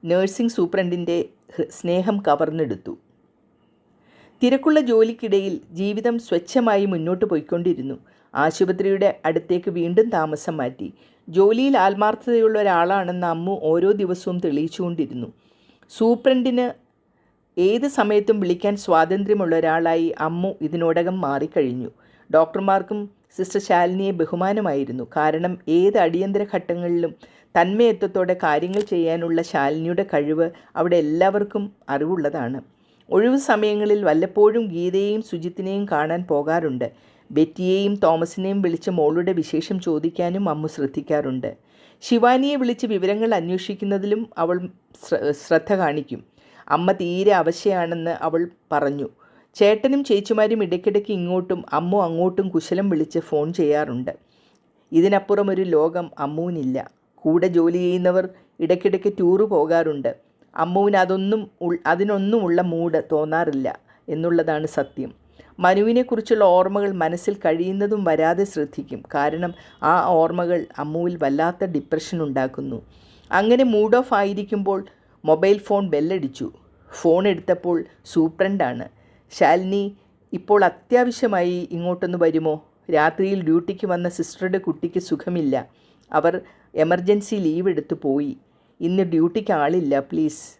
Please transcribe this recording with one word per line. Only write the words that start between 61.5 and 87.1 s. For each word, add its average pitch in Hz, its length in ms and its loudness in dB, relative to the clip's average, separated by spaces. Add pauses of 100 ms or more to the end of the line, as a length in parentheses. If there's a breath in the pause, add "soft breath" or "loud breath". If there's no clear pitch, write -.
ഉൾ-, 175 260 -2
അതിനൊന്നുമുള്ള 196 760 0
മൂഡ് 165 400 0 (100)
തോന്നാറില്ല 156 680 -2 (300 soft breath)
എന്നുള്ളതാണ് 160 580 0
സത്യം. 139 580 -6 (340 soft breath)
മനുവിനെക്കുറിച്ചുള്ള 220 840 2
ഓർമ്മകൾ 190 480 4
മനസ്സിൽ 175 420 -2
കഴിയുന്നതും 196 720 -2
വരാതെ 165 400 2
ശ്രദ്ധിക്കും. 151 580 -8 (120)
കാരണം 156 400 -2 (280 loud breath)
ആ 170 240 2
ഓർമ്മകൾ 175 600 2 (120)
അമ്മുവിൽ 165 440 -4
വല്ലാത്ത 160 420 0
ഡിപ്രഷൻ 160 580 -4
ഉണ്ടാക്കുന്നു. 131 640 -6 (460 soft breath)
അങ്ങനെ 226 320 4
മൂഡ് 220 320 4
ഓഫ് 254 180 0
ആയിരിക്കുമ്പോൾ 202 720 -2 (380 soft breath)
മൊബൈൽ 180 340 4
ഫോൺ 202 300 -2
ബെല്ലടിച്ചു. 151 640 -2 (480)
ഫോൺ 175 280 4
എടുത്തപ്പോൾ 175 560 -2 (200 soft breath)
സൂപ്രണ്ടാണ്. 160 840 0 (420 soft breath)
"ശാലിനി, 190 640 2 (360 soft breath)
ഇപ്പോൾ 196 320 2
അത്യാവശ്യമായി 196 1080 0
ഇങ്ങോട്ടൊന്ന് 180 520 -4
വരുമോ? 160 420 0 (300)
രാത്രിയിൽ 180 500 0
ഡ്യൂട്ടിക്ക് 170 420 0
വന്ന 175 220 -2
സിസ്റ്ററുടെ 185 500 -4
കുട്ടിക്ക് 170 420 -4
സുഖമില്ല. 151 680 -4 (440 soft breath)
അവർ 170 280 2 (340 loud breath)
എമർജൻസി 180 640 0